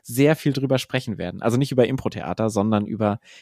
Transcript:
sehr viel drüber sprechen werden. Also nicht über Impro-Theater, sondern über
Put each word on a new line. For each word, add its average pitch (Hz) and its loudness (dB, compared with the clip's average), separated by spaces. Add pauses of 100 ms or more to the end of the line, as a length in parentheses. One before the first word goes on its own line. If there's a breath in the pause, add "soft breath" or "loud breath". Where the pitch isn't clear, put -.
sehr 143 2
viel 143 -2
drüber 135 0
sprechen 123 -4
werden. 90 -8
Also 117 2
nicht 139 0
über 123 6
Impro-Theater, 110 -4
sondern 107 0
über 107 -2 (220 loud breath)